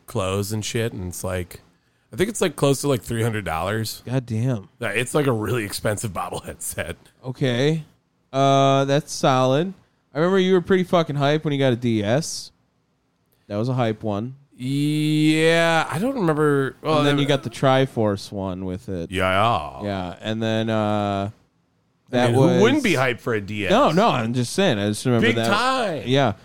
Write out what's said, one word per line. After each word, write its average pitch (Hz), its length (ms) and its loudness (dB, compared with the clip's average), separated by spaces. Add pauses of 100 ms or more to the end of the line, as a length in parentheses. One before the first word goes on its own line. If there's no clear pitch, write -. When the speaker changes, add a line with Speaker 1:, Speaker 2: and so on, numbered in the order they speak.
Speaker 1:
clothes 98 460 -4
and 107 100 -4
shit, 117 300 -4
and 90 160 -8
it's, - 160 -12
like, 92 380 -8 (500)
I 113 40 -16
think 185 120 0
it's, 226 140 -6
like, 175 120 -2
close 139 280 0
to, 143 60 -2
like, 131 140 0
three 113 200 -4
hundred 110 240 -2
dollars. 95 580 -4
Speaker 2:
God 123 220 -4
damn. 113 420 -4 (120)
Speaker 1:
Uh, 117 80 -4
it's, 113 260 -2
like, 151 120 2
a 135 60 2
really 113 320 -2
expensive 104 460 -4
<laughs> - 20 -10
bobblehead 90 480 -10
set. 87 360 -8 (280)
Speaker 2:
Okay. 135 600 -2 (460)
Uh, 139 540 4
that's 139 280 0
solid. 139 600 2 (400)
I 135 60 -8
remember 185 200 4
you 185 140 4
were 180 80 6
pretty 180 240 2
fucking 160 320 2
hype 147 280 2
when 151 100 -2
you 139 40 -2
got 135 140 4
a 117 40 2
D 117 280 0
S. - 460 -2 (960)
That 104 100 -6
was 117 140 -2
a 127 40 -2
hype 113 280 0
one. 110 320 -4 (200)
Speaker 1:
Yeah, 156 1400 2
I 156 80 -4
don't 262 160 -2
remember. 147 680 0
Well, 151 160 0
Speaker 2:
And 147 80 2
then 143 100 2
Speaker 1:
then 143 60 2
Speaker 2:
you 139 40 0
got 139 160 2
the - 80 -8
Triforce 131 800 0
one 95 360 -6
with 90 240 -8
it. 85 200 -8
Speaker 1:
Yeah. 92 720 0
Speaker 2:
Yeah, 95 380 -6
and 110 220 -6
then, 110 280 -2
uh, 104 640 -2
Speaker 1:
I - 840 -16
Speaker 2:
that 123 140 2
Speaker 1:
mean, 120 100 4
Speaker 2:
was - 160 4
Speaker 1:
who 190 60 4
wouldn't 269 220 4
be 196 80 2
hyped 127 280 0
for 120 140 -4
a 104 60 -2
D 101 260 -6
S? 90 40 2
Speaker 2:
No, 240 200 4
no, 196 200 4
I'm 120 240 -2
just 123 180 -2
saying. 175 260 2
I 101 100 0
just 104 180 -4
remember 120 200 2
Speaker 1:
Big 113 100 2
Speaker 2:
that. 113 140 0
Speaker 1:
time. 220 560 -2
Speaker 2:
Yeah, 127 280 2 (100)